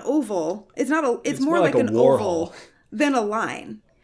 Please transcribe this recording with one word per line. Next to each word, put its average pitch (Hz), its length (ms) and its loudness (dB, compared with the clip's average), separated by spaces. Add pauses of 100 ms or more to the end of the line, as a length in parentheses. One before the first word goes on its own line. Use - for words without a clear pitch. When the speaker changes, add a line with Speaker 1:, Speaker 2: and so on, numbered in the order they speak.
Speaker 1:
oval. 214 720 -4
It's 262 140 -2
not 311 140 0
a, 240 200 -2
it's 277 140 -2
Speaker 2:
It's - 20 -8
Speaker 1:
more 302 140 0
Speaker 2:
more - 100 4
like - 100 2
Speaker 1:
like - 100 4
Speaker 2:
a - 20 2
Speaker 1:
an 107 80 -2
Speaker 2:
Warhol. 262 260 6
Speaker 1:
oval 170 340 -4 (360)
than 277 240 0
a 240 60 2
line, 214 640 -6 (220)